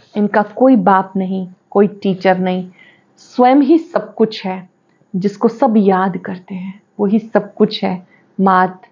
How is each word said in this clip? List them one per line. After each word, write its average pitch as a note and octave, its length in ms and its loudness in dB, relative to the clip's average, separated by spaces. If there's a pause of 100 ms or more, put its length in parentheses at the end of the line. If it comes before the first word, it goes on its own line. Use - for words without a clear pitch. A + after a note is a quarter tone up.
(160)
इनका G#3 260 0
कोई B3+ 340 2
बाप F#3+ 400 2
नहीं, F#3+ 320 -6 (220)
कोई G3+ 160 2
टीचर F#3+ 520 -2
नहीं, F#3 320 -4 (460)
स्वयं B3+ 400 2
ही D4 220 4
सब - 360 -6
कुछ A3 320 -2
है। F#3 300 -10 (400)
जिसको G3 320 -2
सब A#3 280 0
याद F#3+ 420 0
करते F3+ 360 -14
हैं F#3+ 280 -14 (180)
वही G#3 180 0
सब G#3 360 -4
कुछ - 300 0
है। F3+ 220 -6 (340)
मात, F#3 520 2